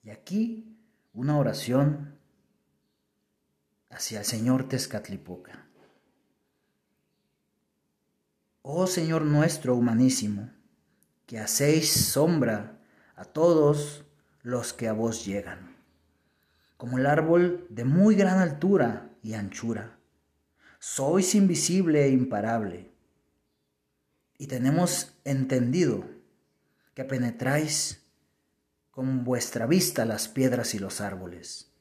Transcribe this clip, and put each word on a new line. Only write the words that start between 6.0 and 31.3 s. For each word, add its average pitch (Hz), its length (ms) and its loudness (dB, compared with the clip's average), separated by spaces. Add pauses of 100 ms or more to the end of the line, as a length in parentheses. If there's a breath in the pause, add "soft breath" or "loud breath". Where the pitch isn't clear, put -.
Oh 165 240 -2
Señor 160 380 0
nuestro 147 520 2
humanísimo, 117 760 2 (760)
que 110 140 -12
hacéis 147 520 2
sombra 131 840 0 (400 soft breath)
a - 100 -18
todos 156 800 2 (380)
los 120 280 -6
que 117 160 -6
a 110 60 -2
vos 113 320 -4
llegan, - 500 -8 (1040)
como 127 220 -6
el 131 60 2
árbol 165 640 2
de 110 140 -10
muy 190 320 6
gran 190 240 4
altura 160 720 0 (120)
y 110 120 -10
anchura. 107 680 -8 (800 soft breath)
Sois 170 560 0
invisible 170 680 4
e 139 60 4
imparable, 107 840 -2 (1400)
y 143 100 -14
tenemos 143 800 0
entendido 131 840 0 (840)
que 131 100 -10
penetráis 135 1080 -4 (800)
con 131 360 -4
vuestra 117 420 -4
vista 165 380 2
las 110 240 -4
piedras 123 440 0
y 104 60 -6
los 95 220 -8
árboles 92 800 -12